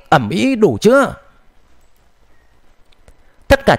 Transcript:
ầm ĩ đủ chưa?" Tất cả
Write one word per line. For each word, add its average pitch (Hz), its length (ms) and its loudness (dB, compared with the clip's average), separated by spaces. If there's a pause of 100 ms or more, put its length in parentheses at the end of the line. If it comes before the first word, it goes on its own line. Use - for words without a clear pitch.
ầm 131 200 0
ĩ 247 260 -4
đủ 202 260 0
chưa?" 233 320 2 (2250)
Tất - 180 -2
cả 147 140 2